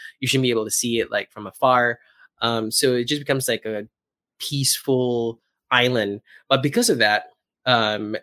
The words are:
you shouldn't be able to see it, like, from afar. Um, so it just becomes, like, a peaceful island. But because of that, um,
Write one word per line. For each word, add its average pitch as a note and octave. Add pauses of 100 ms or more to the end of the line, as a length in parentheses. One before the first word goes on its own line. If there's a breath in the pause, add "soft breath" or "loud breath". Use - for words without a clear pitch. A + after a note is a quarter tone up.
(200 loud breath)
you C3
shouldn't C3
be B2
able A2+
to G#2+
see A#2
it, -
like, G#2
from G#2
afar. B2 (420 soft breath)
Um, A2+
so B2+
it B2
just D3
becomes, C3+
like, A2+
a G#2+ (500)
peaceful B2 (300)
island. B2 (280 soft breath)
But C3
because A3+
of D#3+
that, G#2 (360)
um, G#2+ (100)